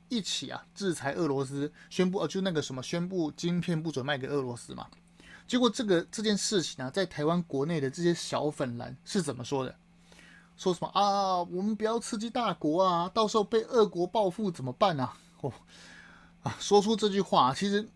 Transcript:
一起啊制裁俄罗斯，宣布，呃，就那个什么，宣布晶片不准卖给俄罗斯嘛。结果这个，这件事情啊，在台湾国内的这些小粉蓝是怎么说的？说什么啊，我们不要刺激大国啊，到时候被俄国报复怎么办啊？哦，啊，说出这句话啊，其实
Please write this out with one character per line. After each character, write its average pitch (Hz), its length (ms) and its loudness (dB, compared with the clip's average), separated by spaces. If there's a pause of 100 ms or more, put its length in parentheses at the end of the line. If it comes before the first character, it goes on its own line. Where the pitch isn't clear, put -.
一 233 120 -2
起 - 280 -6
啊 123 160 -12 (100)
制 190 180 -2
裁 139 200 -4
俄 170 120 0
罗 139 200 0
斯， 143 260 -4 (180)
宣 185 220 2
布， 196 80 -4
呃， 165 80 0
就 190 140 -4
那 190 100 0
个 156 100 0
什 - 140 -8
么， 127 80 -8
宣 170 240 -4
布 175 240 -2
晶 175 300 -2
片 165 200 -2
不 165 80 -4
准 131 160 -4
卖 143 120 -2
给 131 100 -6
俄 143 140 0
罗 120 160 -6
斯 - 180 -16
嘛。 - 120 -12 (600)
结 254 100 0
果 240 120 6
这 254 160 -2
个， 175 260 4
这 - 100 -8
件 208 160 2
事 190 240 2
情 - 220 -8
啊， 127 60 -6
在 196 160 0
台 151 180 -6
湾 170 200 2
国 139 220 -2
内 165 140 0
的 135 100 0
这 170 140 -4
些 170 100 6
小 143 380 -2
粉 123 260 -4
蓝 123 160 -10 (120)
是 202 160 0
怎 143 120 -4
么 127 80 -10
说 131 220 -2
的？ 127 100 -6 (840)
说 185 160 0
什 170 80 -4
么 156 60 -4
啊， 196 560 2
我 180 180 -6
们 214 140 -2
不 214 80 -4
要 226 160 0
刺 - 180 -6
激 220 140 -8
大 233 200 0
国 165 320 2
啊， 175 300 2
到 220 140 4
时 214 100 0
候 208 60 4
被 220 180 2
俄 226 240 4
国 175 220 0
报 214 200 2
复 196 220 -2
怎 139 160 -6
么 127 80 -4
办 170 260 2
啊？ 123 160 -2 (260)
哦， 135 120 -4 (880)
啊， 113 180 -6
说 202 220 6
出 220 140 2
这 214 120 0
句 196 140 2
话 151 280 4
啊， 139 40 0
其 202 160 -2
实 208 260 0